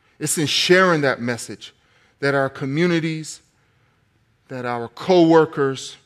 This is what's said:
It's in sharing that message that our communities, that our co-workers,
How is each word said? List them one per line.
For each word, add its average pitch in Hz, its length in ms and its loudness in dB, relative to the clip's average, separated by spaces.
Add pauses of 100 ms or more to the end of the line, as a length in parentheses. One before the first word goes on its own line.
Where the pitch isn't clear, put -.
(180)
It's 151 200 -6
in 156 80 0
sharing 180 560 2
that 131 180 -2
message 117 540 -10 (460)
that 139 140 -2
our 139 140 0
communities, 156 960 -4 (1040)
that 127 160 -12
our 120 240 -6
co-workers, 160 1160 2